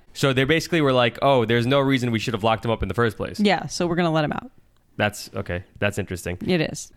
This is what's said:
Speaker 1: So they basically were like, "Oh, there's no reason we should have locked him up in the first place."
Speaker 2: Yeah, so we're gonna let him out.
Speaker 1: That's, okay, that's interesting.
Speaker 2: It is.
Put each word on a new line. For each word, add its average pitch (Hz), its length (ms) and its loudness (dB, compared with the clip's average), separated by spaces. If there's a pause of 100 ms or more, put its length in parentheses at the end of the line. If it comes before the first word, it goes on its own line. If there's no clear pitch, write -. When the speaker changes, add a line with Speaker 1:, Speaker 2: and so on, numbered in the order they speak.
(120)
Speaker 1:
So 135 220 0
they 135 100 2
basically 160 380 0
were 135 100 4
like, 120 300 2
"Oh, 131 240 4
there's 117 200 2
no 139 140 4
reason 135 300 2
we 113 80 0
should 110 160 -4
have 101 100 -4
locked 110 220 2
him 117 40 0
up 110 120 -2
in 98 60 -4
the 95 60 -6
first 117 220 0
place." - 240 -8
Speaker 2:
Yeah, 196 260 2
so 180 200 -4
we're 165 100 -2
gonna 170 160 2
let 156 140 0
him - 60 -4
out. - 180 -10 (480)
Speaker 1:
That's, 104 360 -2
okay, 87 280 -6 (160)
that's 101 200 0
interesting. 90 460 -6
Speaker 2:
It 180 160 0
is. - 360 -6